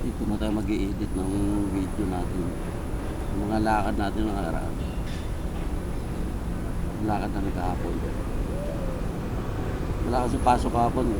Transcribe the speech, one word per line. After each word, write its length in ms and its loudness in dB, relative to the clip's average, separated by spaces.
Dito 240 -2
na 80 2
tayo 240 0
mag-i-edit 560 0
ng 160 0
video 400 0
natin. 320 0
Mga 240 0
lakad 320 4
natin 320 2
ng 80 0
araw. 320 0
Lakad 240 0
namin 240 0
kahapon. 400 0
Wala 240 2
kasi 160 2
pasok 320 4
kahapon. 320 4